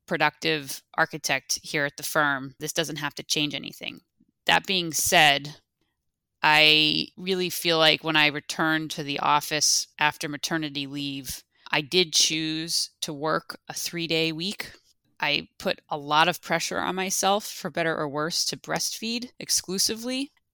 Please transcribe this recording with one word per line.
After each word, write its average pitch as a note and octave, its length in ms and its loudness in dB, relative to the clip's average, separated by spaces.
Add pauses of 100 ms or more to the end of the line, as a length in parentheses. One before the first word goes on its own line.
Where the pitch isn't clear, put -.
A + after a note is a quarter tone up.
productive D#3 800 -2 (120)
architect - 680 -2
here D3 220 -2
at C#3+ 100 -6
the D3+ 80 -12
firm. C#3 560 0
This D3+ 140 -8
doesn't D#3+ 240 -4
have C#3+ 180 -6
to C#3+ 80 -10
change D3 320 -2
anything." - 460 -12 (460)
That E3+ 180 4
being F3 260 0
said, D3 640 4 (840)
I D#3 640 6 (100)
really F3+ 320 -2
feel E3 280 0
like D#3 260 4
when D#3 120 -2
I D3+ 120 6
returned D#3 640 -2
to D#3 120 -8
the C#3 160 -6
office - 680 2 (120)
after D3+ 300 0
maternity C#3+ 580 -4
leave, C#3 560 -8 (280)
I D#3 100 2
did D#3+ 320 2
choose D#3+ 800 0 (100)
to D#3+ 120 -6
work D#3 540 -4
a - 60 -12
three-day E3 580 0
week. F3 400 -6 (480)
I D3+ 380 0
put - 320 -2
a D#3+ 80 -4
lot D3+ 320 4
of E3+ 120 -4
pressure - 380 -2
on - 160 -2
myself, F#3+ 500 0
for - 240 -8
better E3 260 0
or D#3 120 -2
worse, D3+ 380 -2
to - 120 -4
breastfeed A3+ 800 -4
exclusively A3+ 920 -2 (220)